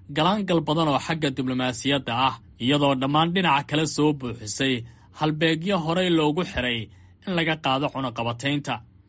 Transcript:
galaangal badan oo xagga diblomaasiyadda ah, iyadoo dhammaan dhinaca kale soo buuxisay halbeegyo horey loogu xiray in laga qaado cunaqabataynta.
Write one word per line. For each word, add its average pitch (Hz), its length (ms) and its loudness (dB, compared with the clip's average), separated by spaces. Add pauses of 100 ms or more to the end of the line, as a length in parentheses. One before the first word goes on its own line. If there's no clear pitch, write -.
(120)
galaangal 180 480 2
badan 156 280 0
oo 135 100 2
xagga 156 320 -2
diblomaasiyadda 127 840 -2
ah, 127 200 4 (260)
iyadoo 139 340 4
dhammaan 143 380 2
dhinaca 160 340 2
kale 151 200 0
soo 151 260 2
buuxisay 131 640 -4 (380)
halbeegyo 160 680 0
horey 170 320 0
loogu 156 340 2
xiray 123 340 -4 (420)
in 196 140 -6
laga 165 220 0
qaado 139 320 0
cunaqabataynta. 131 840 -4 (340)